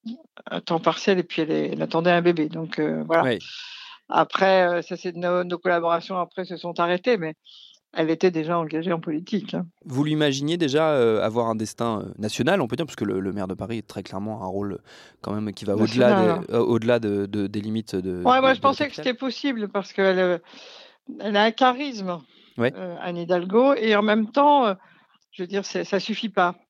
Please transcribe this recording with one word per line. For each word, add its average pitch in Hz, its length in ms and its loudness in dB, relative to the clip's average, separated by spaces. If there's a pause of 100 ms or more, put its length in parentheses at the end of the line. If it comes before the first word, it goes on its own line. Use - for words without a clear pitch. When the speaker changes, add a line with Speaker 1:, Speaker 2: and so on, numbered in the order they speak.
(460)
Speaker 1:
à 175 160 -6
temps 170 180 -2
partiel 196 380 2
et 170 60 2
puis - 180 -4
elle 156 80 -2
est, 156 220 -2
elle 151 100 -4
attendait 165 280 2
un 175 120 4
bébé. 170 260 2
Donc, 160 300 -8
euh, 156 280 -2
voilà. 160 180 2
Speaker 2:
Oui. 120 140 0 (720)
Speaker 1:
Après, 190 580 4
euh, 175 140 0
ça, 170 160 -8
c'est 175 180 -8
nos, 180 300 0
nos 175 140 -6
collaborations 170 600 -2
après 175 280 -6
se 175 100 -10
sont 175 240 -6
arrêtées, 180 380 2
mais 156 160 -6 (600)
elle 160 160 0
était 165 200 2
déjà 165 280 -2
engagée 160 340 -4
en 165 80 -2
politique, 170 540 -4
hein. 170 120 -4 (200)
Speaker 2:
Vous 139 180 0
l'imaginiez 151 540 0
déjà, 156 320 2
euh, 117 320 4
avoir 113 260 0
un 113 60 0
destin, 110 480 -4
euh, 98 160 -10
national, 135 420 0
on 123 80 -2
peut 120 80 -4
dire, 170 80 -4
parce - 120 -10
que - 100 -4
le, 95 120 -2
le 95 140 -2
maire 95 160 -4
de 95 60 -6
Paris 110 240 -6
est 104 80 -10
très - 160 -10
clairement 98 400 -8
un 95 40 -8
rôle 98 320 -6 (440)
quand - 100 -6
même 104 220 -6
qui - 100 -16
va 101 100 0
Speaker 1:
National, 113 380 4
Speaker 2:
au-delà - 100 4
des, 87 80 4
Speaker 1:
hein. - 240 -4
Speaker 2:
euh, 117 60 2
au-delà 117 380 2
de, 101 260 -2
de, 101 220 -2
des 104 160 -6
limites 107 340 -4
de, 92 260 -4
Speaker 1:
Ouais, 247 140 4
Speaker 2:
de, 262 40 4
Speaker 1:
moi, 262 120 6
je 254 60 0
Speaker 2:
de - 40 -6
la 277 60 4
Speaker 1:
pensais 277 160 0
que 269 60 -4
Speaker 2:
capitale. - 160 -10
Speaker 1:
c'était 302 120 -2
possible 247 500 -4
parce 196 260 -6
qu'elle, 190 240 4
euh, 180 200 2 (800)
elle 208 160 -4
a 208 100 4
un 226 60 4
charisme, 240 720 0 (380)
Speaker 2:
Ouais. 120 180 0
Speaker 1:
euh, 180 240 -10
Anne 175 160 -6
Hidalgo, 185 580 2
et 220 220 2
en 208 60 4
même 214 280 2
temps, 285 360 6
euh, 196 80 2 (560)
je - 120 -12
veux 175 60 -6
dire, 190 160 -4
c'est, 175 200 -6
ça 190 140 0
suffit 214 300 -6
pas. 180 280 0 (140)